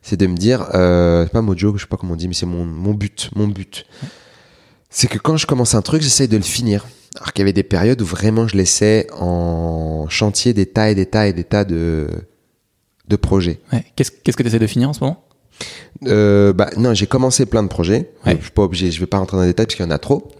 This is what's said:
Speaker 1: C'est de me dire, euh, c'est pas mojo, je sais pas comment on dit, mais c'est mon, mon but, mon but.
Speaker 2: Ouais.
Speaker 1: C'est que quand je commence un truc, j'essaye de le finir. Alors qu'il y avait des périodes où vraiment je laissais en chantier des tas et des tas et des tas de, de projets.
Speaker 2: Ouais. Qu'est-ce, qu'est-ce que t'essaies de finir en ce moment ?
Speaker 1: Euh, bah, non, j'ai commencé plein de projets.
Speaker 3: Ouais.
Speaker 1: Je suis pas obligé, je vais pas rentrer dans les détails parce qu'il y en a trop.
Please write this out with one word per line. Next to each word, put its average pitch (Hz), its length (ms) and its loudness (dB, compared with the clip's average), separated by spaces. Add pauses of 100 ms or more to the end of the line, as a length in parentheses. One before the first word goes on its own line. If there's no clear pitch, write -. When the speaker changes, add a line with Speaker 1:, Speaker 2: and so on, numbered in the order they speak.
Speaker 1:
C'est 95 160 -6
de 95 80 4
me 90 100 -2
dire, 110 380 0
euh, 87 500 4
c'est 82 80 -4
pas 113 80 2
mojo, 101 360 0
je 98 60 -6
sais - 60 -16
pas 98 80 -4
comment 90 160 -6
on 82 40 -4
dit, 87 120 -6
mais 87 60 -6
c'est - 120 -6
mon, 87 200 -4
mon 87 260 -4
but, 101 420 -6
mon 104 140 -2
but. - 380 -10 (160)
Speaker 2:
Ouais. - 60 -14 (800)
Speaker 1:
C'est - 180 0
que 104 100 -4
quand 156 180 -2
je - 100 -2
commence 123 280 0
un 107 80 2
truc, 156 200 0
j'essaye 135 260 2
de 110 80 2
le 101 60 2
finir. 104 440 -2 (300)
Alors - 160 -10
qu'il - 80 -4
y 98 40 2
avait 98 80 4
des 196 100 0
périodes 127 400 2
où - 20 0
vraiment 110 420 0
je 101 100 -2
laissais 104 500 2 (120)
en 82 920 -2
chantier 110 440 0
des 98 140 2
tas 107 240 0
et 104 40 2
des 95 120 0
tas 107 220 0
et 95 40 0
des 85 120 -4
tas 104 200 0
de, 82 440 -2 (1000)
de 104 80 2
projets. 87 440 0 (120)
Speaker 2:
Ouais. - 120 -2 (120)
Qu'est-ce, - 140 -2
qu'est-ce - 260 -4
que - 60 -2
t'essaies 117 160 0
de 110 80 2
finir 123 240 0
en - 20 -6
ce - 80 -10
moment ? 139 240 -4 (840)
Speaker 1:
Euh, 101 460 6
bah, 98 240 0
non, 120 180 2
j'ai 101 120 0
commencé 127 400 2
plein 110 160 0
de 95 60 -2
projets. 101 420 0 (160)
Speaker 3:
Ouais. 85 120 2
Speaker 1:
Je - 40 -8
suis - 80 -16
pas 104 120 2
obligé, 90 280 0
je 80 100 -8
vais 90 60 -2
pas 101 120 -2
rentrer 95 180 -2
dans 92 60 2
les 90 60 4
détails - 180 2
parce - 100 -8
qu'il 92 80 -4
y 85 40 -6
en 80 40 -2
a 73 60 -2
trop. - 300 -2 (120)